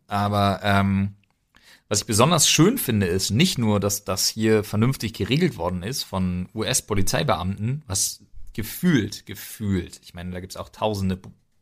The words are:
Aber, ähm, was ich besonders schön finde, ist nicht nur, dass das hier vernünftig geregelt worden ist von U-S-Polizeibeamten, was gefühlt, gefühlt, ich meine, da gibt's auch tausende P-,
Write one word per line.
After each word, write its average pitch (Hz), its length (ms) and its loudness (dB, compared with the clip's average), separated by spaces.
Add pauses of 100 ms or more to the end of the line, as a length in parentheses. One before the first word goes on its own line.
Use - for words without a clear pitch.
Aber, 101 560 0
ähm, 98 520 2 (720)
was 104 140 0
ich - 60 -6
besonders 127 420 4
schön 208 280 6
finde, 104 280 0
ist 90 240 0
nicht 151 280 2
nur, 107 220 2
dass 101 240 -2
das 92 240 -2
hier 110 380 2
vernünftig 113 480 -2
geregelt 127 440 0
worden 87 260 -4
ist 123 200 -6
von 92 500 -4
U-S-Polizeibeamten, 107 1300 0
was - 360 -4 (300)
gefühlt, - 720 0
gefühlt, 98 800 -4
ich - 100 -20
meine, 90 180 -10
da 90 80 -8
gibt's 92 180 -14
auch 92 120 -10
tausende 98 480 0
P-, - 120 -16 (320)